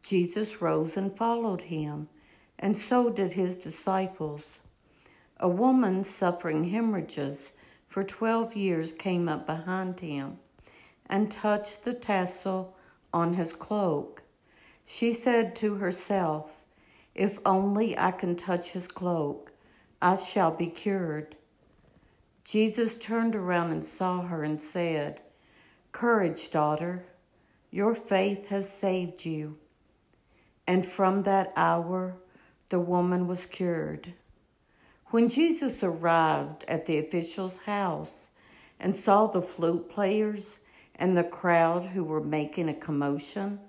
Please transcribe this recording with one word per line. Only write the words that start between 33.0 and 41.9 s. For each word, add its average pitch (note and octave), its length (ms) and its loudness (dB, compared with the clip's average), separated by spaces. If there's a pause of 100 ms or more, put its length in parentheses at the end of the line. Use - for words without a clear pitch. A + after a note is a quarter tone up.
was F3+ 180 -4
cured. E3 680 -4 (920)
When A#3 200 6
Jesus D4+ 560 2
arrived D#3+ 840 2
at D#3+ 200 -2
the D#3 120 2
official's E3+ 600 -4
house F3+ 720 -4 (500)
and F3+ 160 0
saw G#3 320 6
the F#3 140 0
flute E3+ 480 -2
players G#3 680 -2 (360)
and F3+ 220 4
the F3 80 4
crowd F3 600 2
who F#3 180 -2